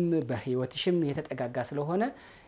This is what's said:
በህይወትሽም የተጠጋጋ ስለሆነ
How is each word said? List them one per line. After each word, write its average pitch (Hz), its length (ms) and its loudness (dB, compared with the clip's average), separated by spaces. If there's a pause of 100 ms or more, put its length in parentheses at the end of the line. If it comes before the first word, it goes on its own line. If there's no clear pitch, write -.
(260)
በህይወትሽም 127 800 0
የተጠጋጋ 135 600 -2
ስለሆነ 147 400 0 (440)